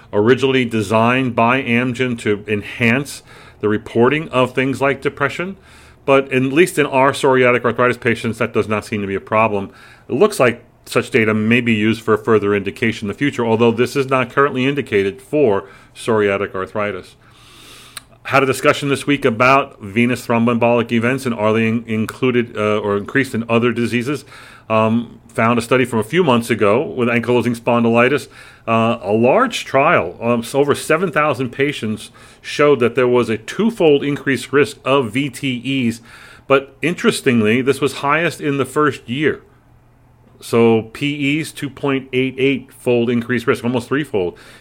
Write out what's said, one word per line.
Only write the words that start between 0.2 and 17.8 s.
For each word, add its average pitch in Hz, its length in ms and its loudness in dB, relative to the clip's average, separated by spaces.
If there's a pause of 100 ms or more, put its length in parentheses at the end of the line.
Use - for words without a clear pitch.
designed 113 680 0
by 120 300 2
Amgen 123 560 -2
to 104 260 -2
enhance 117 800 -2 (340)
the 107 100 -2
reporting 117 600 0
of 127 260 0
things 131 260 -2
like 139 220 0
depression. 170 540 -6 (480)
But 135 280 2
at 131 100 2
least 139 360 2
in 143 80 2
our 135 260 2
psoriatic 127 540 2
arthritis 120 320 0
patients, 113 400 -2
that 117 160 -4
does 104 120 0
not 104 200 -4
seem 104 160 -6
to 98 40 -6
be 98 80 -4
a 92 60 -4
problem. 104 520 0 (360)
It 107 60 -4
looks 208 260 2
like 117 240 2 (220)
such - 240 -2
data 110 240 2
may 110 260 2
be 117 140 0
used 107 260 0
for 110 160 2
further 101 380 2
indication 101 500 -4
in 104 40 -4
the 98 100 -8
future, 135 260 -2
although 117 280 2
this 117 220 0
is 139 120 -2
not 131 240 -2
currently 139 340 0
indicated 110 560 -2
for 117 480 0 (260)
psoriatic 101 600 -2
arthritis. 95 600 -8 (1080)